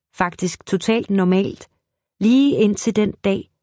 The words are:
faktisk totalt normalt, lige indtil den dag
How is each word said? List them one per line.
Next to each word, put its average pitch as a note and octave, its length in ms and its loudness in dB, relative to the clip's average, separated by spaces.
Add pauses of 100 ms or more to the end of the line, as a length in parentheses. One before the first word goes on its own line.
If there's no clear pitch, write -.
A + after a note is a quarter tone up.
(140)
faktisk - 520 -6
totalt A3+ 440 -2
normalt, F#3+ 600 0 (500)
lige C4 380 4
indtil G#3 380 0
den G#3 160 0
dag - 400 -4 (120)